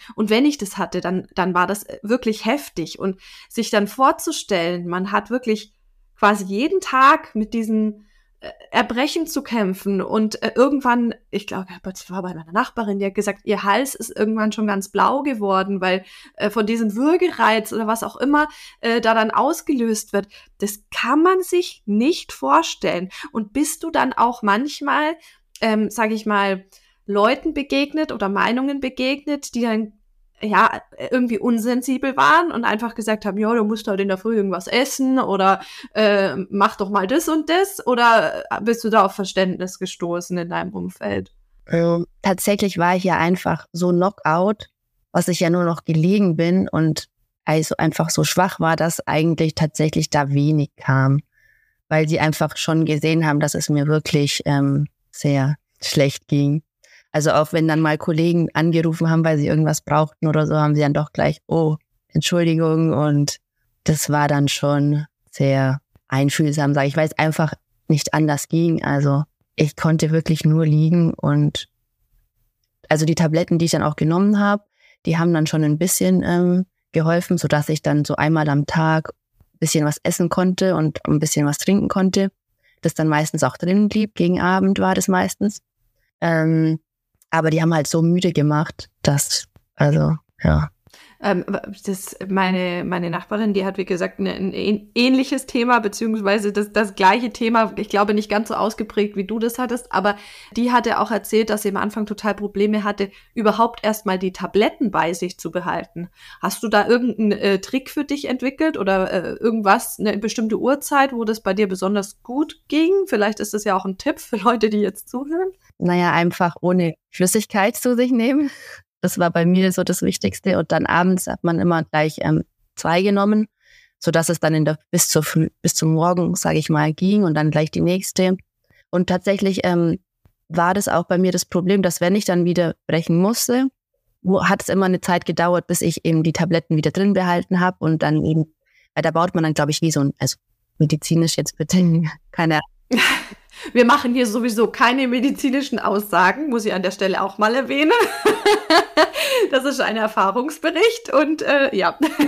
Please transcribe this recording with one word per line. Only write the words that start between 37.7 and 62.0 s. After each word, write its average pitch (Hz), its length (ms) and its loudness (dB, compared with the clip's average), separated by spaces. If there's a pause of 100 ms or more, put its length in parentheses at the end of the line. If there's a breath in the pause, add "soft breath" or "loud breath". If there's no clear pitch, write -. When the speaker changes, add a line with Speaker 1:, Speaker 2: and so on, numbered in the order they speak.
Speaker 1:
Oder 233 560 4 (200)
bist 233 200 0
du 220 80 -2
da 208 140 6
auf 196 100 -2
Verständnis 185 640 -4
gestoßen 180 580 -6
in 170 120 -6
deinem 170 240 -6
Umfeld? 190 600 -8 (360)
Speaker 2:
Ähm, 170 380 0 (160)
tatsächlich 202 540 0
war 175 200 2
ich 185 80 -2
ja 175 140 2
einfach 170 540 0
so 175 180 0
Knockout, 180 760 0 (460)
was 175 160 -6
ich 170 100 -2
ja 170 100 2
nur 175 140 2
noch 170 220 -2
gelegen 175 500 2
bin 175 340 0
und 156 380 -2 (380)
also 156 340 0
einfach 160 320 0
so 151 140 0
schwach 185 340 0
war, 165 160 2
dass 160 320 -2
eigentlich 156 480 0
tatsächlich 156 560 -2
da 143 200 0
wenig 143 440 2
kam, 135 460 2 (680)
weil 156 200 0
sie 165 100 0
einfach 156 380 0
schon 160 280 0
gesehen 160 400 0
haben, 147 140 2
dass 151 160 0
es 165 140 -4
mir 147 180 2
wirklich, 151 580 0
ähm, 139 440 0 (260)
sehr 139 420 0 (240)
schlecht - 460 0
ging. 143 360 0 (520 soft breath)
Also 151 180 0
auch 151 200 2
wenn 160 160 2
dann 156 120 2
mal 151 180 2
Kollegen 170 560 0
angerufen 165 560 0
haben, 160 160 2
weil 160 100 2
sie 147 100 0
irgendwas 156 360 0
brauchten 151 440 -2
oder 151 200 2
so, 156 80 -2
haben 151 200 2
sie 151 60 2
dann 143 140 2
doch 147 180 -2
gleich, 151 340 -2
„Oh, 160 300 0 (320)